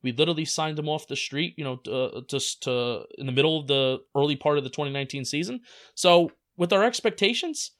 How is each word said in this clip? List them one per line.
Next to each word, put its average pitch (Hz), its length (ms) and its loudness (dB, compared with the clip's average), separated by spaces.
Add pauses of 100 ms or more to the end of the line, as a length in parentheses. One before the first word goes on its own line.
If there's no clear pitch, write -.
We 127 80 -2
literally 156 340 0
signed 156 320 -4
him 151 120 -4
off 151 180 -4
the - 80 -8
street, 143 420 -4
you 156 60 -10
know, 131 120 -4 (140)
uh, 127 400 -4
just - 360 -4
to, 120 400 -2 (120)
in 139 100 -8
the 131 60 -4
middle 151 280 4
of 139 80 -12
the 131 320 2 (160)
early 143 180 4
part 147 240 2
of 135 60 -2
the 127 60 -8
twenty 147 220 -4
nineteen 139 320 -6
season. 185 360 -4 (340)
So 175 380 6 (240)
with 175 160 0
our 196 100 6
expectations 240 960 0